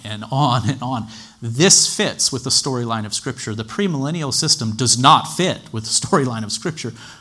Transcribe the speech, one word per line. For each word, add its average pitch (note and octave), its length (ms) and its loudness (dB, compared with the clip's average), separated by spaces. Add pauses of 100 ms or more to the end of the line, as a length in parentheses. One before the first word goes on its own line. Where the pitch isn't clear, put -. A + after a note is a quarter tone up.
and G#2+ 280 -10
on B2+ 380 2
and B2+ 140 -2
on. B2 240 -4 (340)
This C3 540 4
fits - 360 0
with B2+ 120 -4
the C3 80 -2
storyline A#2 540 -2
of G#2+ 100 -6
Scripture. B2 400 -6
The A2+ 80 -6
premillennial D#3 680 -2
system A#2+ 420 0
does A#2+ 200 2
not C3+ 280 6
fit - 500 -2
with A2 120 -6
the - 220 -2
storyline B2+ 360 0
of G#2 80 -6
Scripture D#3 420 -6 (280)